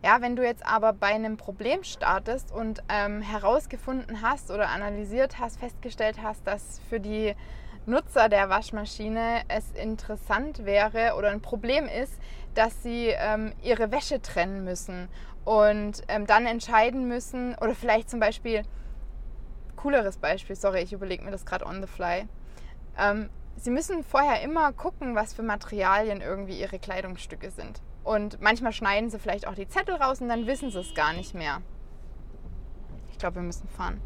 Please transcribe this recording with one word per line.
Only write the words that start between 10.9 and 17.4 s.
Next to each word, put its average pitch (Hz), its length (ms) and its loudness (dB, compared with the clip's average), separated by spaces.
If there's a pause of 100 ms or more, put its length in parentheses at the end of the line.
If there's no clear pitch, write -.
oder 202 120 4
ein 208 120 -2
Problem 254 460 0
ist, 262 260 -4 (400)
dass 226 300 2
sie, 240 240 0 (100)
ähm, 214 360 0 (100)
ihre 220 280 4
Wäsche 285 300 0
trennen 190 420 -2
müssen 180 440 -6 (380)
und, 208 640 6
ähm, 208 200 0
dann 226 180 8
entscheiden 233 640 4
müssen 247 480 -4